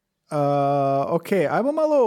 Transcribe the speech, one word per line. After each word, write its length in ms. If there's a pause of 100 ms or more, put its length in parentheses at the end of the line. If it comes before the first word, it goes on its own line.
(320)
a, 800
ok, 220
ajmo 400
malo 240 (120)